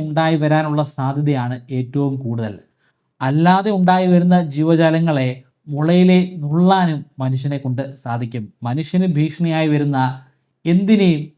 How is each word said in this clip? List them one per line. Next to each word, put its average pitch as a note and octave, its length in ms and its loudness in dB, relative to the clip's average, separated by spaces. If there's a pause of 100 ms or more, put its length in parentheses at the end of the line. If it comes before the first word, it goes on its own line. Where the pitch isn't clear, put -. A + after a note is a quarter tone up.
ഉണ്ടായി D#3+ 380 0
വരാനുള്ള D3+ 400 0 (140)
സാധ്യതയാണ് C#3 600 -2 (220)
ഏറ്റവും C3+ 360 -4 (100)
കൂടുതൽ. A2+ 300 -6 (720)
അല്ലാതെ F3+ 500 2
ഉണ്ടായി F#3 360 2
വരുന്ന F3+ 220 4 (180)
ജീവജാലങ്ങളെ D#3+ 720 2 (440)
മുളയിലെ F3+ 480 4 (220)
നുള്ളാനും E3+ 580 0 (220)
മനുഷ്യനെ C3+ 420 -4
കൊണ്ട് B2+ 180 -4 (220)
സാധിക്കും. A#2 400 -6 (240)
മനുഷ്യന് D#3+ 480 -2
ഭീഷണിയായി D#3+ 580 0
വരുന്ന C#3+ 240 0 (720)
എന്തിനേയും F#3+ 500 4 (160)